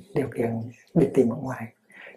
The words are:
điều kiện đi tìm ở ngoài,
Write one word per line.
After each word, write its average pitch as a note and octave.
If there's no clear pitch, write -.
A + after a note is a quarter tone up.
điều C3+
kiện A2+
đi C#3+
tìm B2
ở A#2
ngoài, B2+